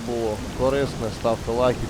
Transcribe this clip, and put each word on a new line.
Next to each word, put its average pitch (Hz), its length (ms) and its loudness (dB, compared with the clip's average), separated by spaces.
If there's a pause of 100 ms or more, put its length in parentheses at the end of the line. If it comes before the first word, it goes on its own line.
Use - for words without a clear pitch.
було 113 300 0 (220)
корисне, 131 500 2 (120)
ставте 117 320 0
лайки, 117 380 2